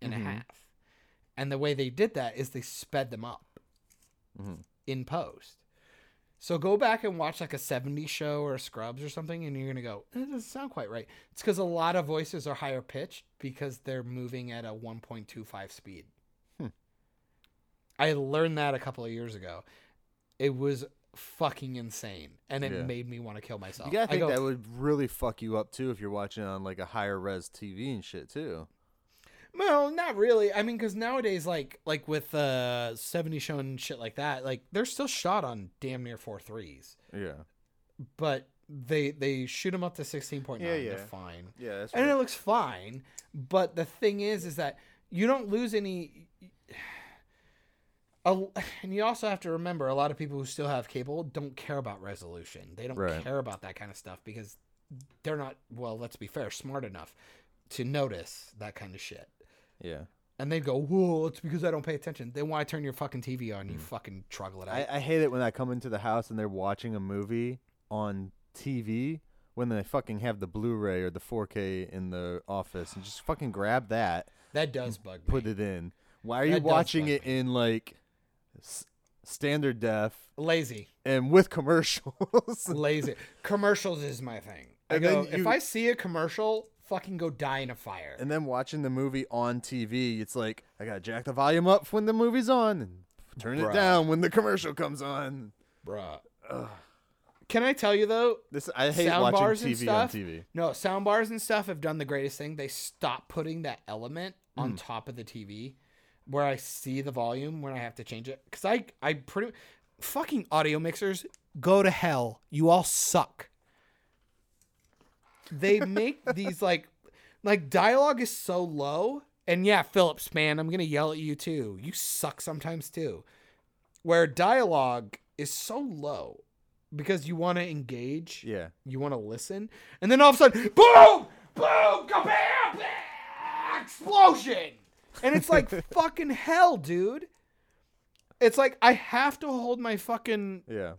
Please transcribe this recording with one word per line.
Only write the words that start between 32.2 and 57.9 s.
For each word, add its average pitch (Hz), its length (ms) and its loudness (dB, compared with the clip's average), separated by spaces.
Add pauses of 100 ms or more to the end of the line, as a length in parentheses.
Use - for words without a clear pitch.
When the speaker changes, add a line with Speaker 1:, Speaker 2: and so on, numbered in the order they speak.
Speaker 1:
uh, 123 600 -2
seventy 160 440 -6
Show 147 200 -6
and 135 200 -8
shit 127 200 -10
like 113 160 -10
that, 139 300 -4
like, 131 260 -4
they're 208 140 -2
still 269 220 -4
shot 190 360 -2
on 107 360 -8
damn 127 240 -8
near 120 140 -12
four 101 220 -14
threes. 82 560 -16 (180)
Speaker 2:
Yeah. 80 300 -8 (720)
Speaker 1:
But 143 300 -4 (220)
they, 143 420 -2
they 139 360 -2
shoot - 260 -4
'em 180 100 -4
up 175 120 -8
to 151 100 -10
sixteen 143 360 -8
point 131 220 -10
nine. 170 60 -4 (140)
Speaker 2:
Yeah, 113 80 -6
Speaker 1:
They're 95 80 -8
Speaker 2:
yeah. 101 60 -14
Speaker 1:
fine. 90 420 -16 (120)
Speaker 2:
Yeah, 110 200 -8
that's 107 140 -10
Speaker 1:
And 254 120 2
it - 80 4
Speaker 2:
right. 277 40 2
Speaker 1:
looks 254 160 -2
fine. 131 720 -4 (300)
But 165 420 0
the 165 100 -4
thing 202 360 -2
is, 202 240 -4
is 156 100 -10
that 147 220 -6 (320)
you 185 180 2
don't 254 220 2
lose 220 240 0
any, 180 540 -6 (2000)
a, 190 180 2 (400)
and 190 100 -8
you 208 100 0
also 226 240 -2
have 196 140 -4
to 170 100 -6
remember, 165 360 -4
a 131 80 0
lot 143 160 2
of 139 60 -10
people 143 200 -8
who 135 80 -8
still 143 220 -6
have 127 200 -4
cable 143 360 -6
don't 143 320 -10
care 143 220 -8
about 104 240 -8
resolution. 90 720 -14
They 113 120 -10
don't 127 100 -8
Speaker 2:
Right. 85 260 -2
Speaker 1:
care 135 160 -4
about 110 240 -8
that 95 120 -14
kind 104 160 -14
of - 60 -20
stuff 90 260 -18
because 107 340 -18 (640)
they're 156 140 -6
not, 135 180 -10 (140)
well, 117 280 -10
let's 117 180 -12
be 101 120 -14
fair, 120 240 -10
smart 135 340 -10
enough 92 300 -16 (560)
to 127 120 -6
notice 123 760 -6